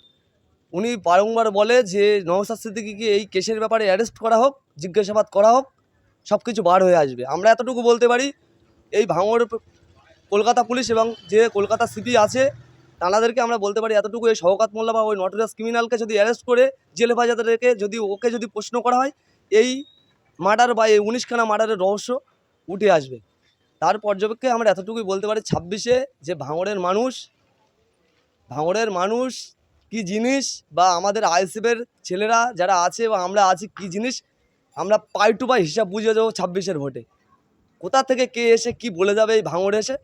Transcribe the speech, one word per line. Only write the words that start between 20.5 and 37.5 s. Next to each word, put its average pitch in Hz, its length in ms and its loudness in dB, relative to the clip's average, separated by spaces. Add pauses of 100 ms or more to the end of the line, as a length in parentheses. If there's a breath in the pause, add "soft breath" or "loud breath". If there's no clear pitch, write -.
বা 220 120 2
এই 214 220 6
উনিশখানা 240 360 -2
মার্ডারের 214 400 0
রহস্য 202 260 -2 (580)
উঠে 196 220 0
আসবে। 135 280 0 (640)
তার 185 160 2
পর্যবেক্ষে 208 520 -4
আমরা 233 200 0
এতটুকুই 202 400 -4
বলতে 196 160 -4
পারি, 214 140 -4
ছাব্বিশে 202 560 -4 (260)
যে 156 120 -10
ভাঙড়ের 165 460 -6
মানুষ, 202 320 -2 (1400)
ভাঙড়ের 185 400 -2
মানুষ 214 400 -2 (600)
কী 220 120 -6
জিনিস, 226 420 -2 (280)
বা 170 140 4 (120)
আমাদের 202 260 -2
আইএসএফের 196 540 0 (280)
ছেলেরা 214 320 0 (160)
যারা 185 280 0
আছে 180 260 -2
বা 214 180 0
আমরা 202 160 0 (100)
আছি 190 140 -4 (100)
কী 202 120 -10
জিনিস, 220 260 -6 (600)
আমরা 190 200 -6 (180)
পাই 208 240 2
টু 262 80 -6
পাই 240 160 0
হিসাব 175 320 -4
বুঝে 220 200 -2
যাবো 220 160 0
ছাব্বিশের 180 480 -6
ভোটে। 131 240 -10 (800)